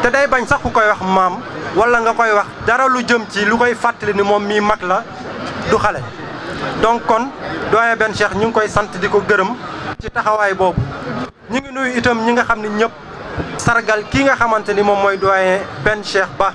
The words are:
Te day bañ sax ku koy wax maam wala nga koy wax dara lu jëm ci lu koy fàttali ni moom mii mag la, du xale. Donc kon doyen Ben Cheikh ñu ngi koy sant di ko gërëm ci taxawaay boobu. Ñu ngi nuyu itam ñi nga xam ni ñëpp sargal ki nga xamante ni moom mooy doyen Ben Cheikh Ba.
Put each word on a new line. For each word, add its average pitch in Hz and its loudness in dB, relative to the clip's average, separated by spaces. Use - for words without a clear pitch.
Te 240 4
day 277 2
bañ 254 0
sax 285 2
ku 254 -2
koy 233 2
wax 202 2
maam 185 2
wala 233 4
nga 226 2
koy 233 2
wax 202 4
dara 254 4
lu 254 2
jëm 233 2
ci 202 -2
lu 220 2
koy 240 2
fàttali 214 -2
ni 202 2
moom 208 2
mii 208 2
mag 208 2
la, 190 0
du 214 4
xale. 190 0
Donc 226 2
kon 233 2
doyen 226 2
Ben 214 0
Cheikh 196 0
ñu 214 2
ngi 226 -2
koy 214 2
sant 208 -2
di 208 -2
ko 202 4
gërëm 202 2
ci 220 -10
taxawaay 214 0
boobu. 185 2
Ñu 240 -2
ngi 277 -12
nuyu 254 -2
itam 240 2
ñi 240 2
nga 233 2
xam 226 0
ni 214 -6
ñëpp 214 0
sargal 220 0
ki 269 2
nga 269 4
xamante 220 0
ni 202 2
moom 202 2
mooy 196 2
doyen 190 2
Ben 214 0
Cheikh 190 0
Ba. 196 0